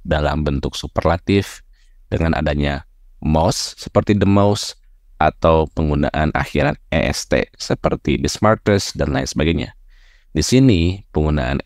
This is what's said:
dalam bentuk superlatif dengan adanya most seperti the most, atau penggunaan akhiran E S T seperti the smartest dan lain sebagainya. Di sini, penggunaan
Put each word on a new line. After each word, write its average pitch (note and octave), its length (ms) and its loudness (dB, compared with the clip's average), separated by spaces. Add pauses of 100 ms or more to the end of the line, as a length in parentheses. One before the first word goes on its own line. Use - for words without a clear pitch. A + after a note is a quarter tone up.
dalam D2+ 400 -2
bentuk C#2 300 -4
superlatif - 920 -2 (460)
dengan E2 240 0
adanya C#2+ 500 -2 (380)
most D#2 560 0
seperti - 340 0
the G2 140 2
most, G2+ 500 2 (420)
atau D#2 560 2
penggunaan D2 560 0
akhiran - 460 -2 (140)
E - 200 0
S - 160 -10
T - 160 0 (120)
seperti - 640 -2
the C#2+ 100 -2
smartest G#2+ 680 0
dan D2 160 -2
lain C2+ 160 -4
sebagainya. D2+ 440 -2 (580)
Di D#2 160 -2
sini, G2 640 4
penggunaan D2 560 0